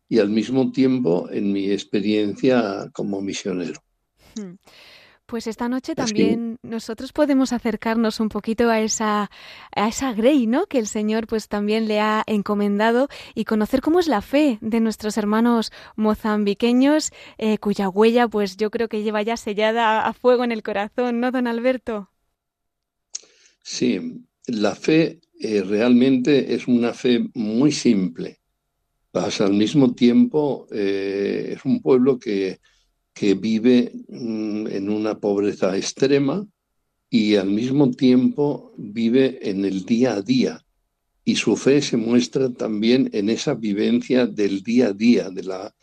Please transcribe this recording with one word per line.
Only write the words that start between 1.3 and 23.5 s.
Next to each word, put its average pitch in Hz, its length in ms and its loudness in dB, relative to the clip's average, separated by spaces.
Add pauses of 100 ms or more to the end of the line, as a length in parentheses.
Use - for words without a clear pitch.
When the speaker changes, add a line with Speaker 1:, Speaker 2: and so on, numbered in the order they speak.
Speaker 1:
en 101 220 -2
mi 98 180 -2
experiencia 104 1200 0
como 101 300 -6
misionero. 92 580 -6 (560)
Speaker 2:
Hmm. 190 200 -12 (720)
Pues 233 220 -8
esta 233 220 -6
noche 262 260 -4
Speaker 1:
Así 233 180 -4
Speaker 2:
también 226 480 0
nosotros 226 520 -10
podemos 269 400 2
acercarnos 226 640 -2
un 220 80 0
poquito 226 420 -2
a 220 120 2
esa, 214 500 -2 (420)
a 208 140 0
esa 262 240 -4
grey, 240 340 4
¿no? 247 200 0
Que - 120 -4
el 220 100 -2
Señor, 214 400 -2
pues, 220 200 -6
también 214 400 -2
le 208 140 0
ha 214 260 0
encomendado, 208 800 0 (260)
y 220 120 -4
conocer 220 340 0
cómo 330 220 2
es 330 80 0
la 208 120 2
fe 277 380 2
de 226 220 -2
nuestros 214 360 -2
hermanos 220 540 0 (240)
mozambiqueños, 214 1160 0 (260)
eh, 214 220 0
cuya 202 280 -2
huella, 226 400 4
pues, 208 300 -2
yo 214 140 -2
creo 226 180 -4
que 214 140 -4
lleva 214 180 -2
ya 226 160 -4
sellada 220 640 0
a, - 80 0
a 226 40 -8
fuego 247 300 2
en 240 80 -2
el 220 120 -6
corazón, 233 580 -4
¿no, 247 100 0
don 247 160 0
Alberto? 233 640 -2 (1500)